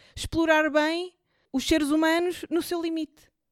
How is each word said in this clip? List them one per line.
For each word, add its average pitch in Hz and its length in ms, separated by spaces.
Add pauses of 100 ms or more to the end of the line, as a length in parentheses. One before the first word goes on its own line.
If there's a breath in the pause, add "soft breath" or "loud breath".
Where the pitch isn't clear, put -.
(140 soft breath)
explorar 320 560
bem 320 420 (380)
os 262 160
seres 302 240
humanos 330 600
no 339 100
seu 339 220
limite, 320 400 (300)